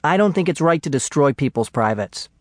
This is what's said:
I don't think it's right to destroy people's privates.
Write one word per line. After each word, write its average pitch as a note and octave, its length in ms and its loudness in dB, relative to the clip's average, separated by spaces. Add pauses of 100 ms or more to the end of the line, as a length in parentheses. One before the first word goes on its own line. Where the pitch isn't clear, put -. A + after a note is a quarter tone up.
I D#3+ 140 2
don't G3+ 160 4
think F3 160 0
it's F3 140 -2
right E3 220 2
to D#3+ 60 -6
destroy C#3 440 0
people's A#2 360 -2
privates. A2 600 -4 (120)